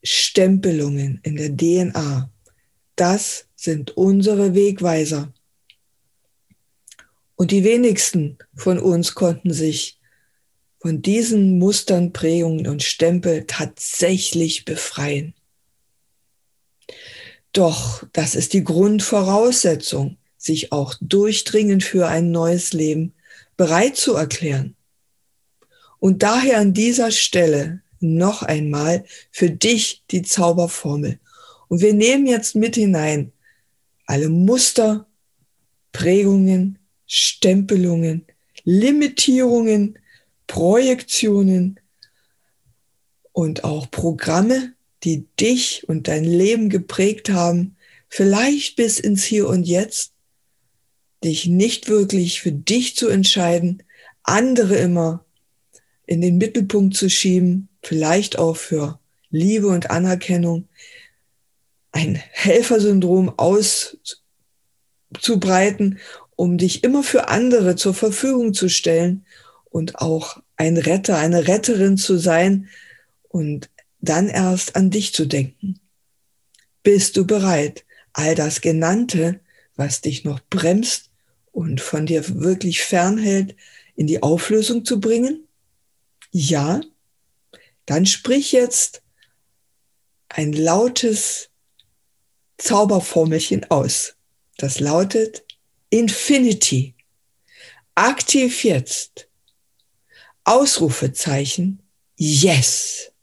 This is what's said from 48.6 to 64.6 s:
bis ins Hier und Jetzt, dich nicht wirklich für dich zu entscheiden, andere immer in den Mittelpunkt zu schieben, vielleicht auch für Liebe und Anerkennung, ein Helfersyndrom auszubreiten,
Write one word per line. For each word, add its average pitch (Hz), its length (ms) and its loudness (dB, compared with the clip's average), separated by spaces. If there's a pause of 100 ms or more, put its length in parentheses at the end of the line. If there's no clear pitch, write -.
bis 226 240 0
ins 202 240 0
Hier 208 240 0
und 180 160 0
Jetzt, 175 500 -2 (1120)
dich 156 220 -4
nicht 190 440 0
wirklich 196 520 0
für 175 100 -4
dich 214 440 -2
zu 240 120 -2
entscheiden, 180 760 2 (400)
andere 220 520 2
immer 175 500 0 (800)
in 170 160 -2
den 175 160 2
Mittelpunkt 196 580 0
zu 190 140 0
schieben, 180 600 0 (140)
vielleicht 165 540 0
auch 165 200 0
für 151 420 -6 (300)
Liebe 202 380 0
und 175 240 0
Anerkennung, 175 760 -2 (1200)
ein 160 240 -2
Helfersyndrom 196 1200 2
auszubreiten, - 2500 -2 (360)